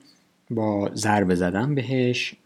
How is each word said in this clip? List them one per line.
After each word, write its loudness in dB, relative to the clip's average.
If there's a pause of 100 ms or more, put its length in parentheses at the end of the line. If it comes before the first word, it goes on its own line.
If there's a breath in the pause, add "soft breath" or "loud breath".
(500 soft breath)
با 0
ضربه 2
زدن 0
بهش، -2 (120)